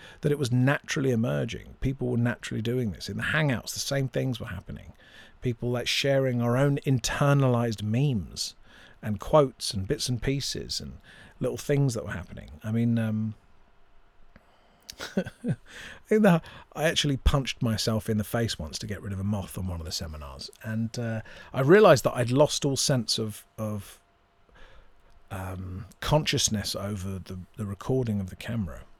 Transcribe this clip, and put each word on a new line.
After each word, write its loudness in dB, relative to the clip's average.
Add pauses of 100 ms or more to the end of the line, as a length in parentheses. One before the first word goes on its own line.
(180)
that 2
it 2
was 0
naturally 2
emerging. -2
People -2
were 0
naturally 0
doing -2
this. -10
In -6
the -6
Hangouts, 0
the -6
same -2
things -2
were -10
happening, -12 (560)
people, -2
like, -6
sharing 2
our 4
own 4
internalized 4
memes 0 (460)
and -4
quotes 2
and -4
bits -2
and -2
pieces -4
and -12 (460)
little -2 (120)
things 4
that -6
were -6
happening. -16 (120)
I -4
mean, 4
um, -2 (1600)
<laughs> -12
I -8
think 4
that 6 (320)
I 0
actually 2
punched 2
myself 0
in 2
the 2
face -2
once -8
to -10
get -8
rid -8
of -6
a -4 (120)
moth -6
on -4
one -6
of -10
the -10
seminars, -10 (140)
and, -4
uh, -4 (320)
I 0 (140)
realized 10
that -2
I'd -2
lost 2
all 0
sense 0
of, -8 (120)
of, -8 (1300)
um, -8 (140)
consciousness 0
over -6 (100)
the, -8 (200)
the -6
recording -2
of -6
the -14 (140)
camera, -4 (180)